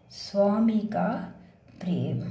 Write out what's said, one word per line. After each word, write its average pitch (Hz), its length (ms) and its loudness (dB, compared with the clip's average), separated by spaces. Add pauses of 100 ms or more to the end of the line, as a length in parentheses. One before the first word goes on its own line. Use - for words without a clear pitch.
स्वामी 214 720 2
का 196 580 -4 (440)
प्रेम। 175 360 -2 (140)